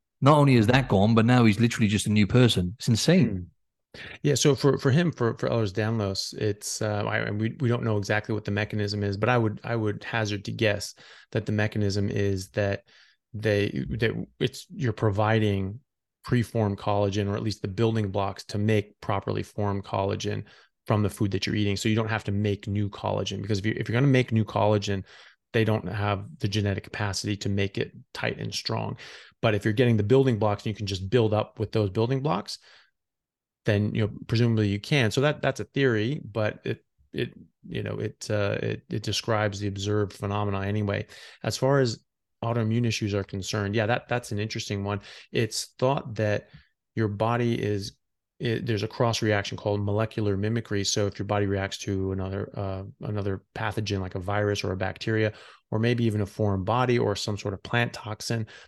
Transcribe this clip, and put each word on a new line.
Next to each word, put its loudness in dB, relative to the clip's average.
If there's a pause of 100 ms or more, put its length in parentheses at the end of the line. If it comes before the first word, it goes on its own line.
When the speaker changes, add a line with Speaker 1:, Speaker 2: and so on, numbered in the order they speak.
(200)
Speaker 1:
Not 8
only 8
is 6
that 6
gone, 6
but 6
now 6
he's 6
literally 4
just 2
a 0
new 6
person. 4
It's -2
insane. 4 (480)
Speaker 2:
Mm. -18 (240)
Yeah. 2
So 4
for, 4
for 2
him, 4
for, -2
for -2
Ehlers-Danlos, -2
it's, -4
uh, -2
I, -2
and -4
we, -2
we 2
don't 0
know 0
exactly -2
what -6
the -4
mechanism -2
is, -2
but 2
I 4
would, 0
I -4
would -2
hazard -4
to -8
guess -2 (340)
that -2
the -2
mechanism 0
is -2
that -2 (500)
they, 0
that -2 (140)
it's, -2
you're 0
providing 2 (460)
preformed 0
collagen, 0
or -2
at -4
least -6
the -6
building 0
blocks -4
to -6
make 0
properly -2
formed -4
collagen -2 (440)
from 2
the 0
food -2
that -2
you're -2
eating. 0
So -2
you 4
don't 0
have -2
to -4
make -2
new -2
collagen, -4
because -2
if -6
you, 0
if -4
you're -2
gonna 4
make 2
new 2
collagen, 2 (480)
they 4
don't 0
have -2 (140)
the -2
genetic 0
capacity -4
to -4
make -2
it -4 (200)
tight -4
and -6
strong. -4 (420)
But 4
if -2
you're 2
getting 4
the 2
building 4
blocks 0
and -2
you -6
can -6
just -4
build 4
up -2
with -4
those 2
building 0
blocks, -4 (1080)
then, 2
you 0
know, 0 (160)
presumably 2
you -2
can. 0
So 0
that, 0
that's -2
a -6
theory, 0 (100)
but -2
it, -6 (280)
it, -4 (320)
you -6
know, -6
it, -8
uh, 0
it, -4
it -4
describes -2
the -4
observed -2
phenomena -4
anyway. -2 (360)
As -2
far 2
as 0 (420)
autoimmune 0
issues -2
are 0
concerned, -4
yeah, 2
that, -2
that's -4
an -4
interesting -4
one. -2 (300)
It's -2 (100)
thought -2
that -2 (480)
your 0
body 0
is, -4 (480)
it, -2
there's 0
a -6
cross 0
reaction 0
called -2
molecular 0
mimicry. -2
So 0
if -6
your -6
body 2
reacts -2
to -2
another, -4
uh, -6 (180)
another -4 (140)
pathogen -2
like -8
a -6
virus 0
or -2
a -2
bacteria, -2 (380)
or -2
maybe 2
even 2
a 0
foreign 0
body 2
or 2
some -4
sort -6
of -10
plant 0
toxin -6 (220)